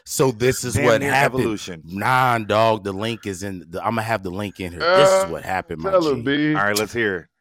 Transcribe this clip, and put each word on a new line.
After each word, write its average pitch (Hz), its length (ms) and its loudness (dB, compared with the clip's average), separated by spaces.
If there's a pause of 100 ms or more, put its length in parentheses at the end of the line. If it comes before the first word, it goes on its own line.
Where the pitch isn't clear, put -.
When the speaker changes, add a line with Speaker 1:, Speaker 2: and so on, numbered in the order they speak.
Speaker 1:
so 135 260 0
this 123 320 0
is 123 120 -4
Speaker 2:
Damn 123 100 0
Speaker 1:
what 117 160 4
Speaker 2:
near 139 100 0
Speaker 1:
happened. 131 300 2
Speaker 2:
evolution. 95 460 -4
Speaker 1:
Nah, 120 540 2
dog, 107 440 2
the 101 80 -4
link 110 340 -6
is 92 160 -6
in. 95 240 -8
The, 87 160 -8
I'ma 110 200 -2
have 110 200 -4
the 92 80 -6
link 98 300 -6
in 90 120 -8
here. 87 80 -10
This 190 280 6
is 190 160 4
Speaker 3:
Uh, - 60 -4
Speaker 1:
what 78 120 -8
happened, 87 380 -4
my 135 100 -4
Speaker 3:
tell 180 160 2
him, 127 160 -2
Speaker 1:
G. 147 300 0
Speaker 3:
B. - 20 -2
Speaker 2:
All 101 100 0
right, 104 120 0
let's 104 160 -2
hear. 104 380 -2 (100)